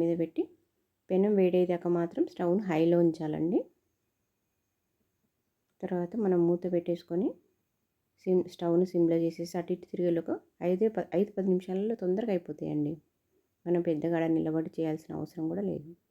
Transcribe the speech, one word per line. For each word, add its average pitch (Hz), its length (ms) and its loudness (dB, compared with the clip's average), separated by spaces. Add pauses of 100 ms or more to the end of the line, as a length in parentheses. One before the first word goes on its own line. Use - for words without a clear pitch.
మీద 165 120 2 (100)
పెట్టి 165 220 -4 (680)
పెనం 196 300 4
వేడయ్యేదాకా 180 500 2 (100)
మాత్రం 170 320 -2
స్టవ్ను 185 380 0
హైలో 170 340 4
ఉంచాలండి. 160 580 0 (2250)
తర్వాత 175 300 -4 (120)
మనం 180 240 2
మూత 175 160 0 (100)
పెట్టేసుకొని 175 560 -2 (960)
సిమ్, 185 160 4 (140)
స్టవ్ను 175 380 2
సిమ్లో 170 320 4
చేసేసి 170 360 -6
అటు 180 140 -4
ఇటు - 160 -12
తిరిగేలోగా 170 440 -2 (360)
ఐదే 214 260 2
ప-, 170 100 -4 (120)
ఐదు 202 180 0
పది 190 160 -2
నిమిషాలలో 190 500 -2
తొందరగా 202 320 0
అయిపోతాయండి. 151 580 -4 (720)
మనం 175 220 2
పెద్దగా 165 300 0
ఆడ 165 60 0 (120)
నిలబడి 160 400 -2
చేయాల్సిన 156 420 -4
అవసరం 156 320 -8
కూడా 185 180 -6
లేదు. 151 220 -8 (200)